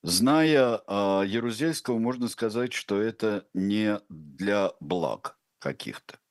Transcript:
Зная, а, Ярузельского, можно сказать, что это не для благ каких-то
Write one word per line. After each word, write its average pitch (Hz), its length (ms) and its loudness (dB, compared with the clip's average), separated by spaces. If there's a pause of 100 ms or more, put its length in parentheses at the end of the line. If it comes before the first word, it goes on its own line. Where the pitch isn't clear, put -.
Зная, 127 840 4
а, 98 360 2
Ярузельского, 117 720 -2
можно 120 320 -2
сказать, 117 420 -2
что - 300 -2
это 110 520 -2
не 104 540 0
для 90 720 -2
благ 76 580 -4 (200)
каких-то - 640 -10 (120)